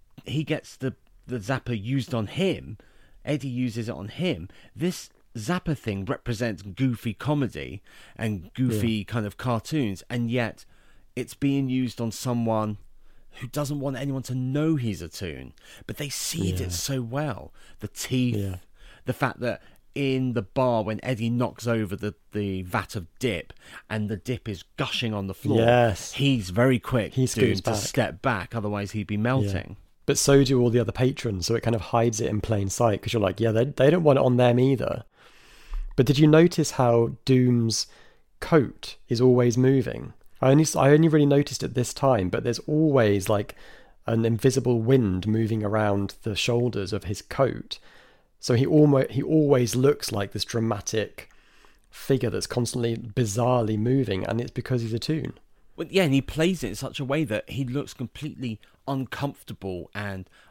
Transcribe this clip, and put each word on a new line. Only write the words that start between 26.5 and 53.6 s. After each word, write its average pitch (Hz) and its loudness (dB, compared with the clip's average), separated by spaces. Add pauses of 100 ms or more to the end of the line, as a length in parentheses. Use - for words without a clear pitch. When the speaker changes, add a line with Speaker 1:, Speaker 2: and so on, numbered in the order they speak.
Speaker 2:
very 120 4
quick 113 -2
Speaker 1:
He 131 0
Speaker 2:
Doom, 127 2
Speaker 1:
scoots 95 0
Speaker 2:
to - -2
Speaker 1:
back. 110 0
Speaker 2:
step 101 -4
back, 113 -4
otherwise 104 -4
he'd 104 -6
be 104 -2
melting. 104 0
Speaker 1:
Yeah. - -14 (300)
But 143 2
so 139 6
do 131 4
all 120 4
the 117 4
other 117 0
patrons, 123 -2
so 117 0
it 117 -2
kind 113 0
of 104 -4
hides 117 0
it - -2
in 107 -2
plain 101 -2
sight, 110 0
'cause - -6
you're 113 2
like, 95 0
"Yeah, 113 2
they, 110 2
they 139 4
don't 170 4
want 143 6
it 123 4
on 123 4
them 120 6
either." 127 2 (920)
But 127 4
did 131 4
you 151 8
notice 160 6
how 117 2
Doom's 123 2 (540)
coat - 0 (120)
is 120 -2
always 123 6
moving? 127 2 (280)
I 131 6
only 151 6
s-, 151 -2
I 135 6
only 160 8
really 151 6
noticed 143 2
it 113 -6
this 123 -2
time, 113 2
but - -2
there's 117 -2
always, 135 2
like, 104 0 (500)
an 113 2
invisible 120 2
wind 110 2
moving 110 0
around 101 0
the 104 -4
shoulders 110 0
of 101 -6
his 98 -6
coat. - -2 (600)
So - 0
he 120 4
almo-, 147 6
he 107 -2
always 139 2
looks 131 2
like 101 -4
this 101 -6
dramatic 110 -4 (640)
figure 123 0
that's 101 -4
constantly 117 -2
bizarrely 113 0